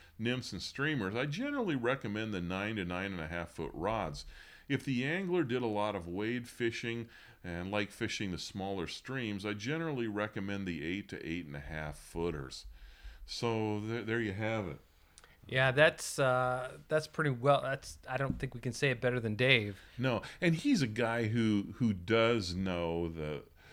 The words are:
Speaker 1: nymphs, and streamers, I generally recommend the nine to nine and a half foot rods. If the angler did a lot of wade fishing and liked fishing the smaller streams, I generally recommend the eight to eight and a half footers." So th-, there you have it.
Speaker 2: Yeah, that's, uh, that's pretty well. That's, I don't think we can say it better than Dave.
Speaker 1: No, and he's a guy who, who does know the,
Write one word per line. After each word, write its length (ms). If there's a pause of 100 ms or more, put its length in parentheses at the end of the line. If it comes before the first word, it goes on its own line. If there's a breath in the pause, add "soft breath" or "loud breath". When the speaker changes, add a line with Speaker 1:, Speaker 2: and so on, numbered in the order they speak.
(200 soft breath)
Speaker 1:
nymphs, 320
and 100
streamers, 540
I 120
generally 480
recommend 580
the 80
nine 360
to 80
nine 280
and 80
a 60
half 220
foot 240
rods. 520 (420 loud breath)
If 160
the 220
angler 380
did 180
a 60
lot 280
of 120
wade 400
fishing 600 (360 loud breath)
and 260
liked 240
fishing 380
the 80
smaller 480
streams, 580
I 80
generally 540
recommend 600
the 160
eight 260
to 160
eight 200
and 100
a 40
half 380
footers." 680 (600 soft breath)
So 600
th-, 180
there 160
you 120
have 340
it. 120 (640 soft breath)
Speaker 2:
Yeah, 260
that's, 480
uh, 520 (180)
that's 180
pretty 220
well. 320
That's, 360 (120)
I 80
don't 200
think 160
we 60
can 140
say 160
it 100
better 220
than 140
Dave. 440 (180)
Speaker 1:
No, 240 (200 loud breath)
and 140
he's 260
a 60
guy 400
who, 400 (100)
who 160
does 600
know 540
the, 360 (300 loud breath)